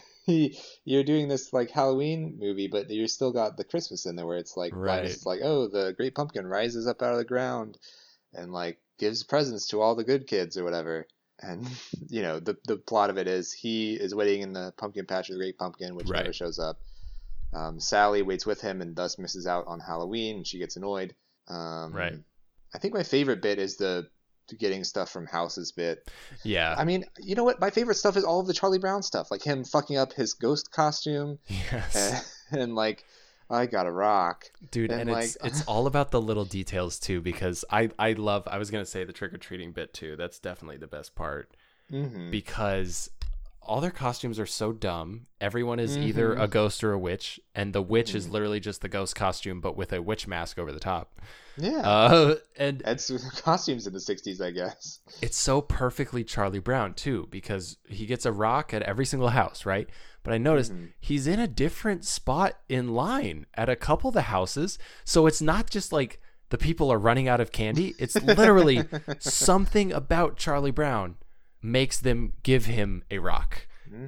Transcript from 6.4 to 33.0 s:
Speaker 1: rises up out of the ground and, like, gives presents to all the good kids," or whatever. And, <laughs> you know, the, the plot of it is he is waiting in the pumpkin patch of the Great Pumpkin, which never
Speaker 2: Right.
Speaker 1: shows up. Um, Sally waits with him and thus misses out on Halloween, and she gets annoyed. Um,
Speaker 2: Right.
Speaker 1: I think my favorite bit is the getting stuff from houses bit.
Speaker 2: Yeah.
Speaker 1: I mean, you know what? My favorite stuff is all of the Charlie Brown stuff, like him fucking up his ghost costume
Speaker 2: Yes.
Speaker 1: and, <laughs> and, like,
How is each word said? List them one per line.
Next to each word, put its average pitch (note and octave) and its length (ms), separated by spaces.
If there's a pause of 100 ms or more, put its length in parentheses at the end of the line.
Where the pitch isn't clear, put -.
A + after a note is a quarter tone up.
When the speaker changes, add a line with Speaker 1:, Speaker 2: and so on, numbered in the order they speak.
Speaker 1:
rises A2+ 400
up A#2+ 140
out B2 100
of A#2+ 60
the A#2 80
ground B2 520 (560)
and, F2+ 200
like, F2 240 (200)
gives A2 260
presents C#3 460
to G#2 120
all A2+ 140
the A2+ 80
good C3+ 240
kids," F#2 300
or F2+ 60
whatever. E2 440 (320)
And, F#2+ 280
<laughs> B2+ 400
you A2+ 140
know, D#2+ 180
the, F#2+ 160 (120)
the A2 100
plot G2+ 320
of G2 80
it F#2 100
is F#2 240
he A2 440
is G2 200
waiting G2+ 280
in F#2+ 100
the F#2 240
pumpkin G#2 300
patch F#2 220
of F#2 60
the F#2 60
Great F#2 160
Pumpkin, F2+ 380
which F2 120
never F2 180
Speaker 2:
Right. F2+ 100
Speaker 1:
shows E2 240
up. D#2+ 200 (720)
Um, D#2+ 280
Sally G#2 400
waits F#2 240
with G#2 160
him F#2+ 180
and E2+ 160
thus F2+ 240
misses F2+ 280
out F2 200
on E2+ 140
Halloween, F#2+ 560
and F2+ 100
she F#2 120
gets E2+ 180
annoyed. F#2+ 380 (340)
Um, E2 420
Speaker 2:
Right. E2+ 260 (560)
Speaker 1:
I - 40
think G#3+ 160
my G3 100
favorite C3+ 380
bit G2+ 180
is G2 160
the F2+ 320 (520)
getting F#2+ 240
stuff F#2 260
from F2 160
houses E2+ 460
bit. E2+ 380 (340)
Speaker 2:
Yeah. E2+ 340
Speaker 1:
I D3+ 60
mean, F3+ 220 (140)
you G3 160
know A#3 100
what? B3 160
My G3 80
favorite G#3 260
stuff G3 220
is F#3+ 80
all E3+ 160
of F#3 60
the F3+ 60
Charlie F#3+ 260
Brown F#3+ 220
stuff, - 300
like G2 120
him C#3 200
fucking C#3+ 340
up C3+ 160
his A#2 200
ghost - 380
costume D3 760
Speaker 2:
Yes. G#2 880 (160)
Speaker 1:
and, D3 100
<laughs> - 0
and, A#2 140
like, A2 300 (440)